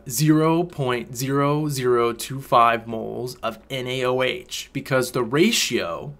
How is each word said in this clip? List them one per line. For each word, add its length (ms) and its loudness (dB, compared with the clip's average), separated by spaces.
zero 540 4
point 540 -4
zero 500 0
zero 460 2
two 260 -8
five 480 4
moles 560 -8
of 160 -6
N 180 -6
A 180 -2
O 160 0
H 500 -4
because 400 0
the 120 0
ratio 960 0